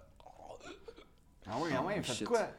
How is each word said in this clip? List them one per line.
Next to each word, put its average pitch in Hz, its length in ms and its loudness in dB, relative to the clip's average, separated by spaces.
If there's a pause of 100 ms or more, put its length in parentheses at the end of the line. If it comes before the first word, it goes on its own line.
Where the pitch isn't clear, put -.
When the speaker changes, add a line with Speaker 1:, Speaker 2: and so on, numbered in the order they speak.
(1500)
Speaker 1:
Ah 104 120 0
oui, 170 160 2
ah 127 80 4
oui, 190 160 2
Speaker 2:
Oh, - 40 0
Speaker 1:
faites 120 120 2
Speaker 2:
shit. 107 120 0
Speaker 1:
quoi ? 226 200 6 (120)